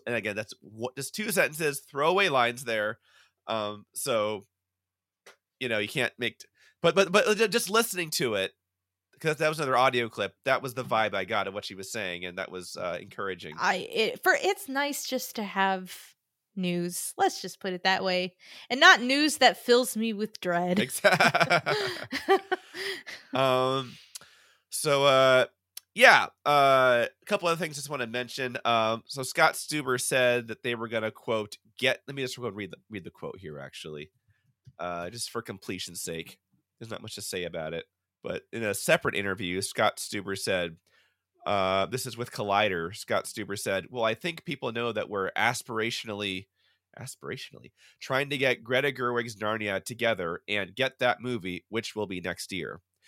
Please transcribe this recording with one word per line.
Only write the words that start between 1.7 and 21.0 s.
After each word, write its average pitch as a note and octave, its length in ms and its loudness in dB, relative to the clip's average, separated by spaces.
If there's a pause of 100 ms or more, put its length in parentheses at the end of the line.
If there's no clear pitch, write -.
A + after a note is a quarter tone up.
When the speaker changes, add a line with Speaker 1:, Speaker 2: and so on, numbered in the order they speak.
Speaker 1:
throwaway F3 500 2
lines B2 360 2
there. G#2+ 340 -2 (480)
Um, G#2 480 -4
so, G#2+ 480 0 (1160)
you B2+ 80 -4
know, A2+ 100 0
you G#2+ 100 -2
can't B2+ 300 -2
make, A#2 200 -4
t-, - 100 -20 (340)
but, E3 140 4
but, F3+ 160 4
but G#3 260 4
ju-, A3 100 2
just F#3+ 220 -2
listening F#3 400 0
to B2+ 240 -2
it, F#2+ 180 0 (680)
'cause D3+ 160 0
that D#3 120 2
was D#3 100 -2
another C3 180 2
audio B2 320 4
clip, G2+ 260 -4 (100)
that C3 160 2
was B2+ 140 -8
the B2+ 100 -6
vibe A2 300 0
I G2 100 0
got G2+ 220 -2
of G2 80 -8
what G2+ 100 -8
she G2 120 -12
was F#2+ 140 -14
saying, F2+ 340 -6
and F2+ 140 -8
that F#2+ 120 -6
was, F2+ 260 -12
uh, F2 240 -6
encouraging. F#2 580 -10
Speaker 2:
I, F#3+ 180 0 (140)
it, - 320 -4
for, F#4 160 2
it's G4 300 -2
nice C#4 380 -4
just - 300 -6
to A3 80 -4
have F#3+ 520 -2 (600)
news. F3 600 -4
Let's - 240 0
just - 200 -12
put F#3+ 120 -6
it F3+ 120 -10
that F#3+ 200 2
way. F#3 300 0 (340)
And B3+ 120 0
not E4 200 10
news C4+ 380 2
that A#3+ 180 8
fills B3 400 2
me A3+ 160 0
with G#3+ 280 -6
dread. F3+ 400 2
Speaker 1:
Exactly. F3 920 4 (540)